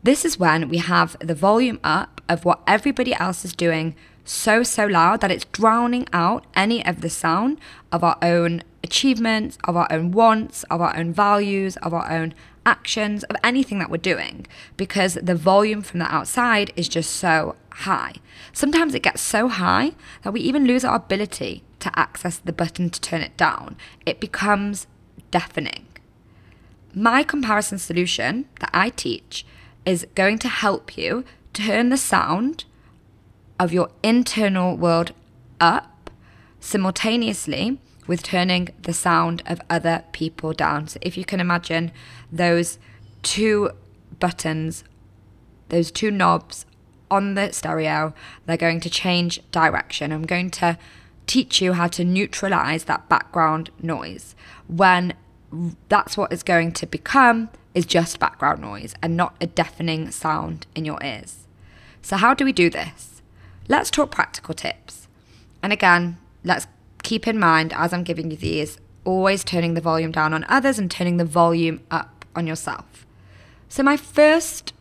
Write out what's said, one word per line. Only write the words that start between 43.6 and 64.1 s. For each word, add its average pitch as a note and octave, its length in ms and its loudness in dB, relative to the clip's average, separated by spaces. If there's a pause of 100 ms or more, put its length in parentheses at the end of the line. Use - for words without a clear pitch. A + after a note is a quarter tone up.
buttons, D#3+ 640 -4 (840)
those E3 220 0
two A3 200 -2
knobs F3 540 0 (440)
on G3 260 0
the G3 160 -2
stereo, D#3 640 -2 (320)
they're E3 120 -2
going E3 240 0
to E3+ 80 -6
change F3 500 0 (120)
direction. D#3 600 0
I'm D#3 140 -6
going F3+ 260 -2
to E3+ 260 0 (480)
teach - 360 0
you F3+ 120 2
how F3 140 0
to F3 160 -2
neutralize F3+ 800 0
that - 260 -6
background D#3+ 600 0 (120)
noise A2+ 540 -8 (320)
when F3+ 460 2 (760)
that's G3+ 280 0
what G3+ 160 -2
it's E3+ 100 -10
going E3+ 300 2
to - 120 -8
become, A#3 640 2 (240)
is F3 120 0
just E3+ 340 0
background D3+ 420 -2
noise G#2 400 -12
and E3 140 -2
not F3 240 -2
a E3+ 80 -4
deafening D#3+ 640 -4
sound D#3 640 -6
in D#3+ 80 -6
your D3+ 180 -6
ears. G#2+ 460 -12 (540)
So - 160 -4
how A3+ 160 4
do C#4 120 2
we C4+ 60 2
do F3 180 4
this? - 520 -10 (460)
Let's - 220 4
talk C#4+ 220 0